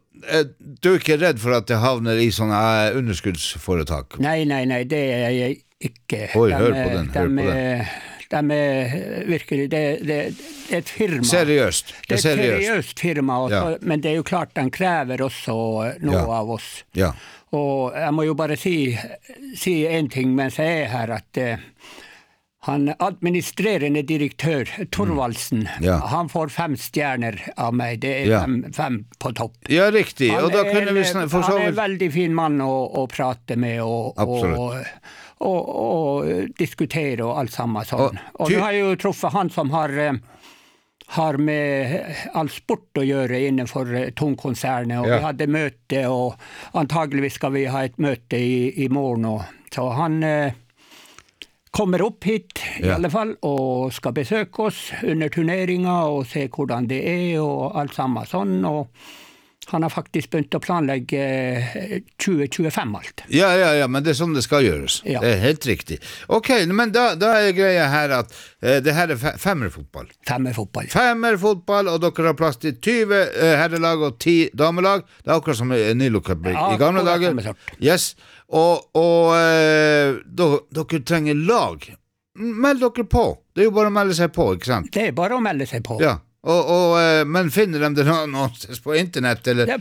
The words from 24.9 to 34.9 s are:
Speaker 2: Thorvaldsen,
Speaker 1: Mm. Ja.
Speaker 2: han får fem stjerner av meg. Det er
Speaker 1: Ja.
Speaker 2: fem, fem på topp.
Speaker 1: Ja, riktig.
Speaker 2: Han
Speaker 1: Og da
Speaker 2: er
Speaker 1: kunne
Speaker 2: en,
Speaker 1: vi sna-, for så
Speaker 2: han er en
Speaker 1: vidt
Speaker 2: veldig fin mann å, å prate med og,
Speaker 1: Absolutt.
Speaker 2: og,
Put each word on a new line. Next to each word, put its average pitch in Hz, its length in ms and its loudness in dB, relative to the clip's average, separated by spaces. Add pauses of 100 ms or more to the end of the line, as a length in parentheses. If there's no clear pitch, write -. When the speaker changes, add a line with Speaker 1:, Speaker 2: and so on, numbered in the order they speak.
Speaker 2:
Thorvaldsen, 131 720 -2 (160)
Speaker 1:
Mm. 82 80 -4
Ja. 92 120 4
Speaker 2:
han 160 300 -2
får 156 220 -4
fem 160 260 -4
stjerner 123 600 -4 (180)
av 120 160 -2
meg. 120 280 -4
Det 135 120 -4
er 135 140 0
Speaker 1:
Ja. 107 160 4
Speaker 2:
fem, 127 160 -2 (140)
fem 135 260 -4 (200)
på 127 160 -4
topp. 117 200 -6 (160)
Speaker 1:
Ja, 175 200 4
riktig. 196 440 2
Speaker 2:
Han 131 100 2
Speaker 1:
Og 170 80 2
da 202 140 4
Speaker 2:
er 202 80 -2
Speaker 1:
kunne 202 140 2
Speaker 2:
en, 196 60 0
Speaker 1:
vi 196 100 4
sna-, 180 260 -2
for 180 100 2
så 185 120 2
Speaker 2:
han 196 100 2
er - 60 2
en 170 40 0
Speaker 1:
vidt 214 80 -2
Speaker 2:
veldig 190 320 0
fin 165 220 0
mann 160 260 2
å, 131 380 -2
å 131 100 -2
prate 127 480 -4
med 117 240 0
og, 113 380 -4
Speaker 1:
Absolutt. 113 400 0
Speaker 2:
og, 123 260 -6 (560)